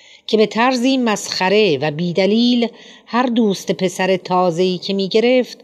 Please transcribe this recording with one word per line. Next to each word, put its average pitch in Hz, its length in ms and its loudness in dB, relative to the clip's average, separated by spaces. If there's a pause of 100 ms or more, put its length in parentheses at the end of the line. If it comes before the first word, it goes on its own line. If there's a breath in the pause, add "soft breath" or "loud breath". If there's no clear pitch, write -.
(260 loud breath)
که 220 100 0
به 214 100 4
طرزی 254 500 0
مسخره 202 800 0
و 151 120 -2
بیدلیل 202 800 0 (380 loud breath)
هر 240 200 -2
دوست 214 460 0
پسر 185 440 -2
تازه‌ای 180 640 0
که 196 160 -6
می‌گرفت، 220 680 0